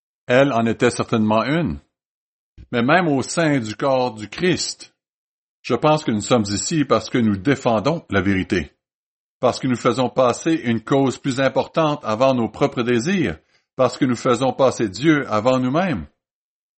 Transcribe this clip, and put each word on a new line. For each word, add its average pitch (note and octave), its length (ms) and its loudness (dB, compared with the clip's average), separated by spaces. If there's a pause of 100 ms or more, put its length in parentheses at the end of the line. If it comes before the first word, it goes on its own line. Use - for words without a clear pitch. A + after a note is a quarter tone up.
(280)
Elle C3 260 4
en A2+ 120 2
était A#2 260 2
certainement A2 520 0
une. B2+ 380 -2 (880)
Mais A#2+ 120 0
même D#3+ 260 2
au C3+ 120 0
sein D3 380 0
du G#2+ 160 -6
corps B2+ 380 -2
du G#2 160 -14
Christ, - 680 -4 (640)
je B2 140 -4
pense D3+ 300 2
que C3 60 0
nous G#2 100 0
sommes A2+ 260 2
ici B2+ 380 -2
parce A2 240 0
que - 80 -2
nous A2 180 2
défendons A2+ 760 0
la G2+ 120 0
vérité, F#2+ 500 -2 (720)
parce B2 180 0
que C#3 80 -4
nous B2+ 80 0
faisons A2 340 0
passer C3 440 0
une A#2 280 -2
cause C3+ 360 0
plus C3+ 240 -4
importante C#3 640 0
avant A#2 280 2
nos A#2 140 0
propres - 360 -2
désirs, A#2+ 540 0 (380)
parce B2+ 220 0
que D3 80 0
nous B2+ 100 0
faisons B2 380 0
passer B2 340 0
Dieu C3+ 420 0
avant A2+ 300 2
nous-mêmes. B2+ 480 -2 (720)